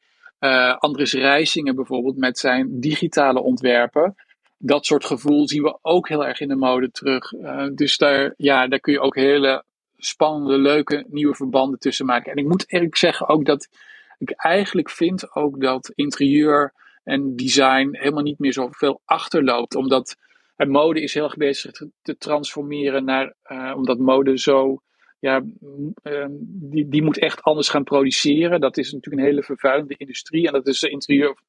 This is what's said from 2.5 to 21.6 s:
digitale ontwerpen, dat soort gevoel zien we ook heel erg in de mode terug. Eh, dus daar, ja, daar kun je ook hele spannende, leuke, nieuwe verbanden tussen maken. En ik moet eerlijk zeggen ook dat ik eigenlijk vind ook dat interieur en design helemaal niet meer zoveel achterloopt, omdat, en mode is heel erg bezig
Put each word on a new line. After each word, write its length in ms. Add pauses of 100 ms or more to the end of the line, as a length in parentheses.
digitale 600
ontwerpen, 720 (440)
dat 280
soort 180
gevoel 440
zien 140
we 200
ook 260
heel 180
erg 140
in 80
de 80
mode 340
terug. 420
Eh, 420
dus 220
daar, 400
ja, 320
daar 120
kun 120
je 80
ook 160
hele 480 (320)
spannende, 600
leuke, 500
nieuwe 260
verbanden 440
tussen 280
maken. 260
En 60
ik 80
moet 260
eerlijk 240
zeggen 320
ook 160
dat 240 (500)
ik 120
eigenlijk 600
vind 440
ook 260
dat 340
interieur 760 (320)
en 320
design 560
helemaal 300
niet 160
meer 140
zoveel 520
achterloopt, 720
omdat, 420 (400)
en 140
mode 320
is 120
heel 100
erg 120
bezig 360